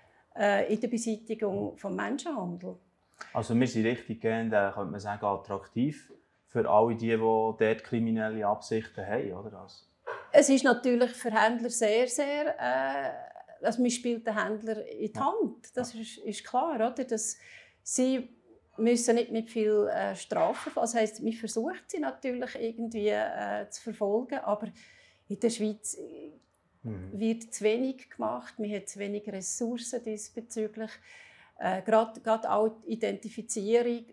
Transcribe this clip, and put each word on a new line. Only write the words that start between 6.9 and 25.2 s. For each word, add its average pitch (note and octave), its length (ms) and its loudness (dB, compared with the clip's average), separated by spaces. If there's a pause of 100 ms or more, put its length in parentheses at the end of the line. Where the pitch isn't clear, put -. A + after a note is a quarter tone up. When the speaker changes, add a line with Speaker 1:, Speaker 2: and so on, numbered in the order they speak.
Speaker 2:
die, A2+ 140 -4
die A2+ 60 4
dort A2 680 2
kriminelle A2 600 0
Absichten G#2+ 600 -2
haben, G2+ 260 -2
oder? G2 280 -12
Also - 240 -20 (480)
Speaker 1:
Es - 160 10
ist C4+ 160 6
natürlich A#3+ 480 4
für - 180 -6
Händler A3+ 400 4
sehr, A#3 380 4
sehr... D4 500 -2
Äh, C3+ 520 0 (540)
also A3+ 180 2
man A#3+ 80 4
spielt A#3 360 -2
den G#3 160 0
Händler G#3+ 440 -4
in G#3 260 -6
die - 60 -8
Speaker 2:
Ja. C4+ 80 0
Speaker 1:
Hand. F#4 500 -2
Das B3 160 -4
Speaker 2:
Ja. A3+ 80 -10
Speaker 1:
ist, - 180 -12
ist G#3 280 -8
klar, C#4+ 300 0
oder? A#3+ 280 0
Dass - 320 -4 (460)
sie B3+ 460 0 (500)
müssen A#3 380 4
nicht A#3+ 160 2
mit A3+ 180 -2
viel, G#3+ 380 4
äh, G3 280 0
Strafen, - 580 0
das A#3 200 0
heisst, A3 280 0
man A3+ 120 0
versucht A3+ 560 -6
sie F#4+ 80 -6
natürlich C4 560 -4
irgendwie, A3+ 560 -2
äh, G#3 580 -2
zu - 140 -14
verfolgen, A3 560 -2
aber G#3 300 -2 (600)